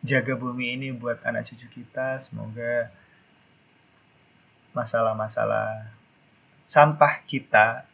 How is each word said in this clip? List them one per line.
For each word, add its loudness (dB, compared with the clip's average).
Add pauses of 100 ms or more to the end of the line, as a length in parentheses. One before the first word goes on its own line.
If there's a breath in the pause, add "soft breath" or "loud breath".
jaga 0
bumi -6
ini -8
buat -6
anak -4
cucu -20
kita. -8
Semoga -6 (1800 soft breath)
masalah-masalah -2 (760)
sampah 6
kita 4